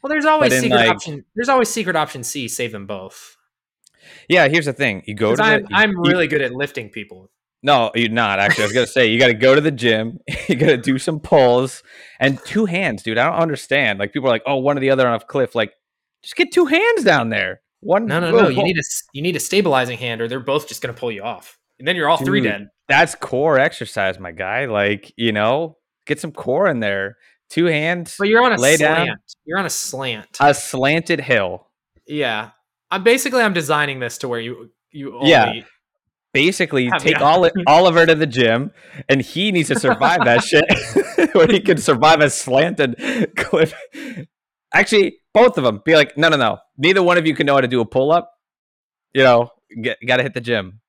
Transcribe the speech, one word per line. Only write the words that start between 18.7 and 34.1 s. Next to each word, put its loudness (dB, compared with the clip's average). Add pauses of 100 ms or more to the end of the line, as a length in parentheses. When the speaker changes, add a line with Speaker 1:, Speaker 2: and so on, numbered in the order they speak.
Speaker 1:
a -4
s-, -10 (100)
you -10
need -2
a -6
stabilizing 0
hand, -8
or -4
they're -8
both -4
just -14
gonna -10
pull -8
you -12
off. -14 (200)
And -8
then -2
you're 0
all 4
three 0
Speaker 2:
Dude, 0
Speaker 1:
dead. -10 (180)
Speaker 2:
that's 2
core 0
exercise, -2
my -12
guy. -6
Like, -2
you -2
know, -2 (300)
get -4
some -10
core -2
in -2
there. -4 (320)
Two 0
hands, -4
Speaker 1:
But 0
you're 4
on 2
a -2
Speaker 2:
lay 4
down. 2
Speaker 1:
slant. -8 (260)
You're -6
on -4
a -6
slant. -10
Speaker 2:
A 4
slanted -2
hill. -2 (400)
Speaker 1:
Yeah. -6 (400)
I'm, -6
basically, 2
I'm 0
designing -2
this -8